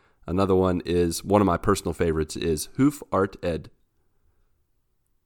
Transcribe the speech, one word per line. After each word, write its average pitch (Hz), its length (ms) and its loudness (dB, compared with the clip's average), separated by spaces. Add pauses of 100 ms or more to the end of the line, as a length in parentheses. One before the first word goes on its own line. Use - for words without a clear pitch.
(260)
Another 95 300 2
one 92 280 2
is, 87 400 0
one 104 180 4
of 101 40 4
my 87 120 2
personal 95 360 -2
favorites 80 420 -2
is 80 420 -4
hoof 143 340 0
art 98 320 -2
ed. 82 260 -6 (1600)